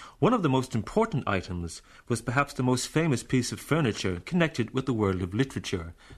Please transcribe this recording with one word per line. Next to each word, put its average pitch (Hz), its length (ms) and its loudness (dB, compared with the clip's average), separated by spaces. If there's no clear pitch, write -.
One 214 140 6
of 226 80 2
the 156 80 2
most 131 240 0
important 147 540 0
items 87 540 -4
was 117 140 -2
perhaps 139 320 0
the 131 100 -2
most 127 240 2
famous 156 360 0
piece - 280 0
of 107 80 -8
furniture 104 680 0
connected 160 480 0
with 127 120 -2
the 131 80 0
world 95 280 2
of 90 120 -4
literature, 98 600 -4